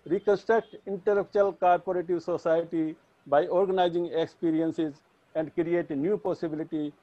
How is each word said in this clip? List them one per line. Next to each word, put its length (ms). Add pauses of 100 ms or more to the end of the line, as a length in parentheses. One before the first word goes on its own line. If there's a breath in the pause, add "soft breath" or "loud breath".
(120)
reconstruct 840
intellectual 680
cooperative 560
society 760 (360)
by 180
organizing 640 (160)
experiences 680 (440)
and 120 (100)
create 320
new 340
possibility, 680 (100)